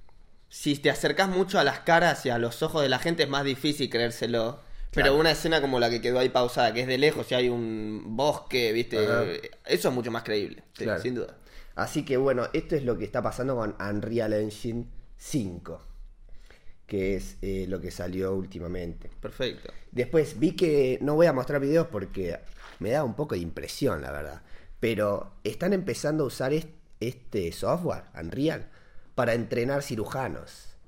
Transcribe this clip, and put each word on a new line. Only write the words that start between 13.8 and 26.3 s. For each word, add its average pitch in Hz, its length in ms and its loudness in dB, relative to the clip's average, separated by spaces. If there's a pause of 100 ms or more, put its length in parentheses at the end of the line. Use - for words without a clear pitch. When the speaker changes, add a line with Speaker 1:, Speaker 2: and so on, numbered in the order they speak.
Speaker 2:
Engine 110 540 -2 (320)
cinco, 87 640 -6 (1040)
que 98 300 0
es, - 260 -8
eh, 95 260 -4
lo 95 100 -2
que 87 120 -8
salió 92 440 -2
últimamente. 87 760 -6 (100)
Speaker 1:
Perfecto. - 500 -6 (220)
Speaker 2:
Después 123 460 2
vi 165 140 4
que, 147 500 4
no 143 120 2
voy 165 120 8
a 160 80 6
mostrar 135 260 0
videos 156 280 4
porque 95 500 -4 (400)
me 98 120 -2
da 147 140 2
un 110 100 -2
poco 139 200 -4
de 90 80 -2
impresión, 82 580 -2
la 65 120 -8
verdad, 73 280 -8 (400)
pero 104 540 0 (100)
están 170 300 0
empezando 156 500 0
a 127 40 0
usar 135 260 -2